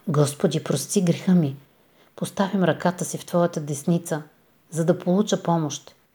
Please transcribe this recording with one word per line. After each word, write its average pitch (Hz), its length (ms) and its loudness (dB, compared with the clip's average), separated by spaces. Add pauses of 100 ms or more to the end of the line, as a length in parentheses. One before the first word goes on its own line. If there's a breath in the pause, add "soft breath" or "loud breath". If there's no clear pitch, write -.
„Господи, 147 560 0
прости - 380 -2
греха 175 320 2
ми, 151 220 4 (600 soft breath)
поставям 190 480 -2
ръката 170 420 0
си - 120 -6
в - 80 -14
Твоята 170 360 0
десница, 156 600 -2 (480)
за 165 140 0
да 170 140 2
получа 185 440 0
помощ. 160 520 -2 (200)